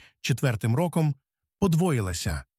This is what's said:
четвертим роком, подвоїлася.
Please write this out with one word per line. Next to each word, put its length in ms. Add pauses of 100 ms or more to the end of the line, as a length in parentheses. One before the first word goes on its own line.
(200)
четвертим 560
роком, 380 (440)
подвоїлася. 840 (140)